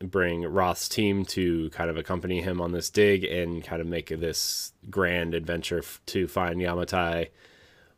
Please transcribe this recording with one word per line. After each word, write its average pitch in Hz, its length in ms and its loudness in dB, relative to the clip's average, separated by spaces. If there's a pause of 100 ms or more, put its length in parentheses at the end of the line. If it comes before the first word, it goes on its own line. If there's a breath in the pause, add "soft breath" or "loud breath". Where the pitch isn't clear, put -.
bring 90 400 2
Roth's 87 480 2
team 98 380 2
to 82 420 0
kind 85 200 -4
of 78 60 -2
accompany 90 460 -2
him 90 180 -2
on 87 140 -2
this 85 160 -4
dig 101 340 6
and 85 400 -2
kind 82 180 -6
of 82 60 -4
make 85 220 -4
this - 640 -4 (160)
grand 87 440 2
adventure 85 460 -2
f-, - 280 -12
to 92 200 0
find 87 320 0
Yamatai 87 680 0 (680 soft breath)